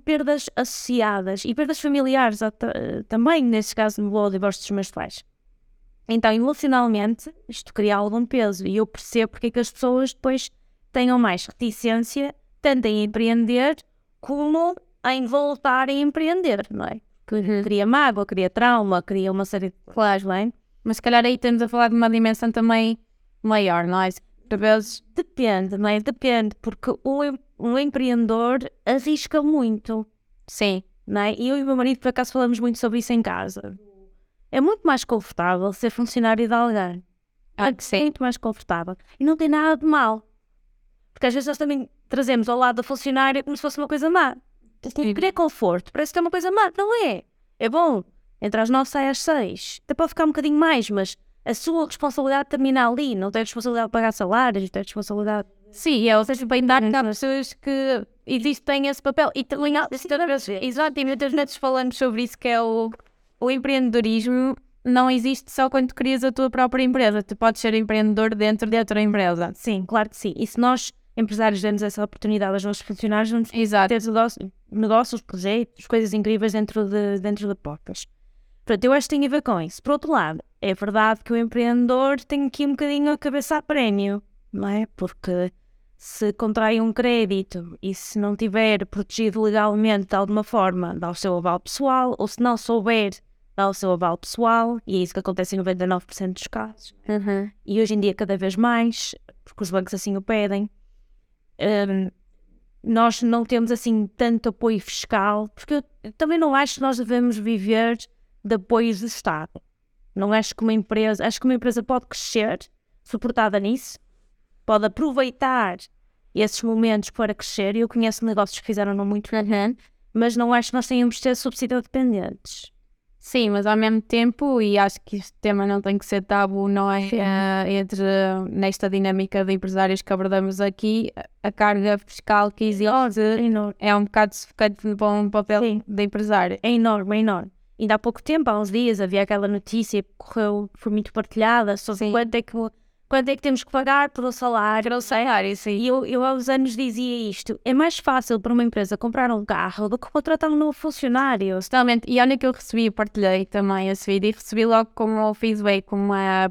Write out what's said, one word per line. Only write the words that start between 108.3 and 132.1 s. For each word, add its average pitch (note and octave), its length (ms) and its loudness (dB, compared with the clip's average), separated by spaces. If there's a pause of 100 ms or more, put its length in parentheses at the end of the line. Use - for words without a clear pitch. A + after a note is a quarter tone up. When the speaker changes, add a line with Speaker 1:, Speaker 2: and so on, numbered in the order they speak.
Speaker 1:
de G#3 120 0
apoios A3+ 440 0
do A3 60 -8
Estado. D#3+ 560 -6 (520)
Não G3+ 200 0
acho A3 200 0
que - 100 -8
uma A3 100 2
empresa, A3 520 0
acho A3 140 -4
que - 60 -2
uma B3+ 80 4
empresa A#3+ 280 -2
pode B3+ 260 -2
crescer, - 520 -4 (440)
suportada A3 560 0
nisso, G#3 380 -4 (680)
pode G#3+ 200 4
aproveitar B3+ 920 0 (580)
esses G#3+ 260 0
momentos A3+ 480 2
para G#3+ 240 -2
crescer. G3 420 -4
Eu A3+ 120 0
conheço A3+ 380 -2
negócios G#3 340 0
que - 60 -18
fizeram G3+ 280 -2
não G3 120 -2
muito G#3 260 -4
bem, A3 120 0
Speaker 2:
Uhum. G#3 320 0 (380)
Speaker 1:
mas A#3 220 0
não A#3+ 180 2
acho A#3+ 180 2
que B3 40 -2
nós B3+ 120 -2
tenhamos A#3+ 280 2
de - 60 -14
ser B3+ 140 2
subsídio B3 460 -4
dependentes. - 920 -4 (460)
Speaker 2:
Sim, A3+ 340 0
mas G3+ 140 0
ao G#3+ 120 2
mesmo A3 240 2
tempo, A#3+ 600 0
e G3+ 160 2
acho G3 280 2
que - 100 -10
este - 240 -10
tema G3+ 260 0
não G3+ 160 0
tem G3 160 0
que - 80 -10
ser G3+ 180 -2
tabu, G3 440 0
não G3 240 2
é? G3 160 0
Speaker 1:
Sim. A3+ 140 -2
Speaker 2:
Eh, F#3+ 580 0
entre, G3 240 -4 (460)
nesta G3 400 -2
dinâmica F#3+ 560 0
de F#3+ 80 0
empresários F#3+ 480 0
que - 100 -6
abordamos F#3+ 480 0
aqui, G#3+ 560 -2
a, - 320 -10
a G3+ 40 -4
carga G#3 540 2
fiscal G#3 460 0